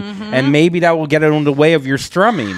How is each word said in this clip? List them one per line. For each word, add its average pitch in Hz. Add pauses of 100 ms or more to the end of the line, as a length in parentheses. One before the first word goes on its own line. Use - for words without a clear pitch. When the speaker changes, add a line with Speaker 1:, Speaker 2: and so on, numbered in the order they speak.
Speaker 1:
Mm-hmm. 202 (100)
Speaker 2:
and 135
maybe 170
that 170
will 156
get 151
in 151
the 147
way 147
of 139
your 135
strumming. 175